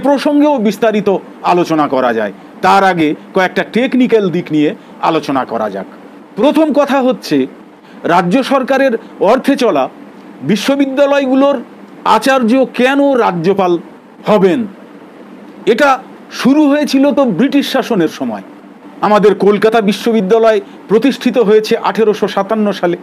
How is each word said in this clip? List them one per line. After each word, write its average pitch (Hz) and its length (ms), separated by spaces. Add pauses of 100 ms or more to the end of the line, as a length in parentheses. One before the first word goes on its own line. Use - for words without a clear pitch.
প্রসঙ্গেও 294 500 (120)
বিস্তারিত 214 420 (340)
আলোচনা 160 440
করা 127 260
যায়, 107 200 (280)
তার 190 300
আগে 165 160 (280)
কয়েকটা 185 280 (120)
technical 226 500 (100)
দিক 175 160
নিয়ে 151 180 (320)
আলোচনা 151 500
করা 110 180
যাক। 95 180 (520)
প্রথম 285 280 (120)
কথা 269 180 (100)
হচ্ছে, 185 300 (760)
রাজ্য 175 300
সরকারের 269 500 (380)
অর্থে 262 220 (100)
চলা 156 200 (680)
বিশ্ববিদ্যালয়গুলোর 277 1080 (580)
আচার্য 254 360 (280)
কেন 269 200 (260)
রাজ্যপাল 185 460 (560)
হবেন? 185 320 (1120)
এটা 277 160 (520)
শুরু 277 200 (100)
হয়েছিল 277 340 (120)
তো 285 60 (160)
ব্রিটিশ 269 340
শাসনের 202 460
সময়। 110 240 (580)
আমাদের 208 340
কলকাতা 208 460
বিশ্ববিদ্যালয় 220 760 (280)
প্রতিষ্ঠিত 233 500
হয়েছে 214 400
আঠেরোশো 208 500
সাতান্ন 208 440
সালে। 175 300